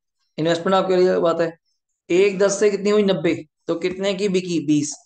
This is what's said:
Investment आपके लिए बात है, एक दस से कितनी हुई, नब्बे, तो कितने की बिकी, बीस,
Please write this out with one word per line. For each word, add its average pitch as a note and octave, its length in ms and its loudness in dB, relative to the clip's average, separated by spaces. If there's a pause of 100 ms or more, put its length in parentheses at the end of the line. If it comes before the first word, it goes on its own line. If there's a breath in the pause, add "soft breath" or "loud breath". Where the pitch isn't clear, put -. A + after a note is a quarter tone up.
(380)
Investment E3 380 0
आपके F#3 200 0
लिए F#3 260 2
बात E3 200 0
है, E3 100 -2 (580)
एक F#3+ 300 2
दस G3 200 2
से G#3+ 120 4
कितनी G3 180 -2
हुई, G#3 160 4
नब्बे, E3+ 300 0 (320)
तो E3+ 100 -2
कितने F#3 380 -4
की G3+ 140 -2
बिकी, F3+ 380 -2
बीस, D3 260 0 (120)